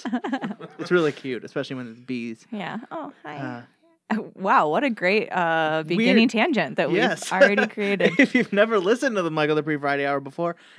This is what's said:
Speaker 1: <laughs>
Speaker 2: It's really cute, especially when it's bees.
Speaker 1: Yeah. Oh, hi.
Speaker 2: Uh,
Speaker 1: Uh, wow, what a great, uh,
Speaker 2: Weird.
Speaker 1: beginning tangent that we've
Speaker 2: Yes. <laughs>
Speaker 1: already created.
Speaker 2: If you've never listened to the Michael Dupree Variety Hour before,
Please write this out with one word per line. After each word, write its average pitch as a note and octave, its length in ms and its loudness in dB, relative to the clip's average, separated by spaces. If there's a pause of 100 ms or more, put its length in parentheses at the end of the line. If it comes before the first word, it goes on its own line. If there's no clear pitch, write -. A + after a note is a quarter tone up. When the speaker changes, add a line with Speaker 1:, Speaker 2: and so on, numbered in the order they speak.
(380)
Speaker 1:
<laughs> - 400 -10
Speaker 2:
It's D3 120 -8
really E3 220 4
cute, A#2+ 320 -8
especially C3+ 320 -8
when B2 120 -10
it's A#2 120 -18
bees. A#2+ 500 -8
Speaker 1:
Yeah. G3 260 -10 (140)
Oh, D4+ 200 -10 (140)
hi. D4 140 -14
Speaker 2:
Uh, B2 240 -10 (500)
Speaker 1:
Uh, A3 40 -2 (180)
wow, F#3+ 340 2
what F#3 160 0
a C#4 60 0
great, G3+ 420 0
uh, D#3+ 540 0
Speaker 2:
Weird. - 20 -6
Speaker 1:
beginning A3+ 400 4
tangent G#3+ 480 0
that D#3+ 140 2
we've F3 80 2
Speaker 2:
Yes. G#3 340 0
<laughs> F3 40 0
Speaker 1:
already G3+ 300 4
created. G3+ 520 0
Speaker 2:
If C#4 160 4
you've A#3+ 180 0
never A3 260 4
listened A3+ 380 0
to F#3 60 2
the E3 80 -2
Michael D#3 260 2
Dupree D3+ 200 -2
Variety C#3+ 280 -2
Hour C#3+ 160 0
before, E3+ 340 -6 (240)